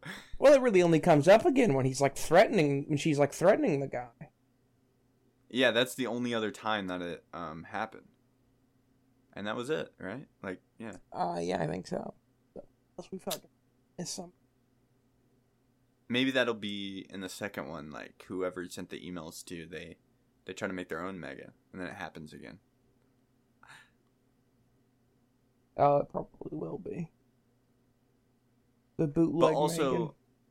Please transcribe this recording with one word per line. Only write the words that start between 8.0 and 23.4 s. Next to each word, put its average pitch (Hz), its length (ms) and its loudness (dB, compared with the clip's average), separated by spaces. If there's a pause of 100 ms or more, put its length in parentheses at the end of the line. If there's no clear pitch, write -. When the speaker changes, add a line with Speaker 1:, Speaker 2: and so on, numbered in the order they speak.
Speaker 2:
And 101 140 -10
that 110 100 -6
was 123 120 -6
it, 156 300 -4
right? 98 280 -10 (140)
Like, 95 200 -10 (180)
yeah. - 140 -12 (180)
Speaker 1:
Uh, 175 300 -6
yeah, 175 200 -2
I 156 60 -2
think 175 200 -8
so. - 260 -8 (840)
Unless - 140 -16
we 190 80 -12
fucking - 300 -10 (500)
miss 175 120 -8
some. 180 200 -12 (1800)
Speaker 2:
Maybe 131 240 0
that'll 120 240 2
be 101 540 -8
in 98 120 -12
the 92 80 -10
second 98 400 -10
one, 78 200 -12
like, - 380 -16
whoever 90 400 -6
sent 90 220 -14
the - 100 -12
emails 85 460 -14
to, 85 200 -14
they, 82 300 -16 (500)
they 95 60 -14
try 98 160 -8
to 92 60 -6
make 90 160 -10
their 82 120 -6
own 92 200 -10
Megan, 69 320 -16 (180)
and 95 100 -14
then 87 60 -10
it - 80 -12
happens 80 380 -14
again. 69 260 -20 (3250)